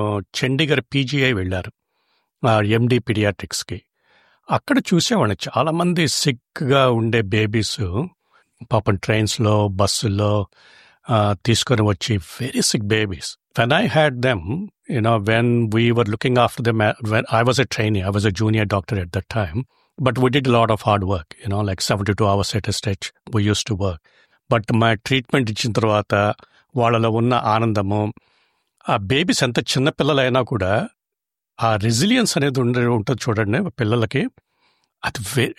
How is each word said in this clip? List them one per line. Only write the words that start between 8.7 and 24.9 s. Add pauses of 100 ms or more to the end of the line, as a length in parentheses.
పాపం
ట్రైన్స్‌లో,
బస్సుల్లో, (600)
ఆ, (100)
తీసుకొని
వచ్చి
very
sick
babies. (300)
When
I
had (120)
them, (480)
you
know,
when (240)
we
were
looking
after
them,
uh, (160)
when
I
was
a
trainee,
I
was
a
junior
doctor
at
that
time, (400)
but
we
did
a
lot
of
hard
work, (100)
you
know,
like
seventy-two
hours
at
a
stretch, (260)
we (120)
used
to
work. (500)
But (100)
my